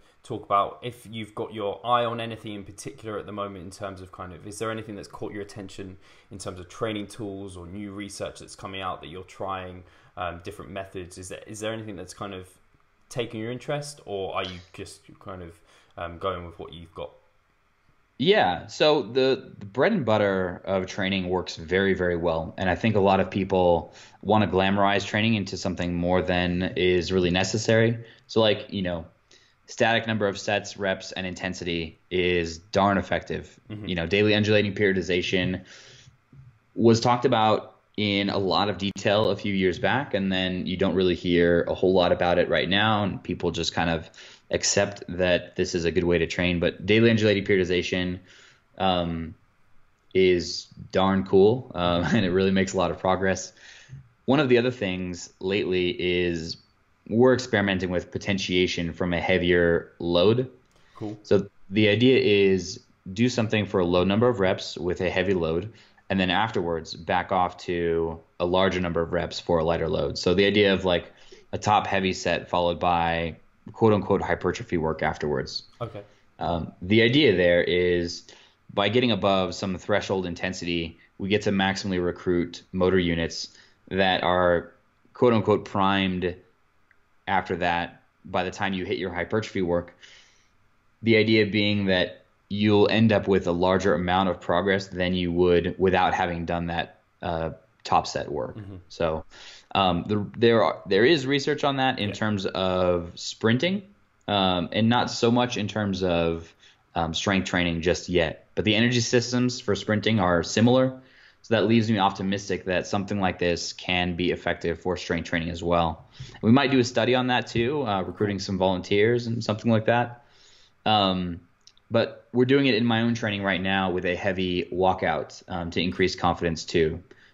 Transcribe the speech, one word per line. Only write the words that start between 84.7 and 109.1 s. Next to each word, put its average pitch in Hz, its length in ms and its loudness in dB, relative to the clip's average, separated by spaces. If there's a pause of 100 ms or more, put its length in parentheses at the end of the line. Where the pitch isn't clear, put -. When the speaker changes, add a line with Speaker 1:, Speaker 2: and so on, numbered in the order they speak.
Speaker 2:
quote 123 200 4
unquote 104 300 2
primed 95 720 0 (920)
after 92 300 0
that 85 460 -2 (200)
by 90 220 -2
the 92 60 -4
time 98 220 -4
you 92 120 -4
hit 98 120 -4
your 90 140 -6
hypertrophy 95 500 -4
work. 85 320 -2 (1080)
The 110 140 4
idea 110 280 4
being 104 420 0
that 92 360 0 (240)
you'll 104 420 4
end 110 220 4
up 92 160 2
with 95 200 2
a 87 40 2
larger 92 420 2
amount 90 360 2
of 87 100 -4
progress 95 480 0
than 90 260 -2
you 87 200 -2
would 87 440 2
without 90 360 2
having 87 320 -2
done 85 220 -4
that, - 340 -6 (200)
uh, 82 280 -4 (340)
top 85 240 0
set - 240 -8
work. 69 240 -6
Speaker 1:
Mm-hmm. 98 220 -14 (100)
Speaker 2:
So, 80 380 -4 (500)
um, 90 320 2
the, 104 180 -2 (120)
there 113 260 6
are, - 220 0
there 98 180 4
is 135 240 4
research 143 380 0
on 139 120 0
that 131 220 0
in 104 100 -2
Speaker 1:
Yeah. 104 60 -8
Speaker 2:
terms 104 300 -2
of 90 680 0
sprinting, 170 680 0 (460)
um, 92 420 2
and 110 160 2
not 117 240 2
so - 180 2
much 123 280 2
in 104 100 -4
terms 98 360 -2
of, 85 500 0 (420)
um, 82 180 -2
strength 95 360 0
training 87 320 -2
just 85 260 -2
yet. 82 480 -2
But 90 80 -2
the 104 120 2
energy 120 260 2
systems 123 580 0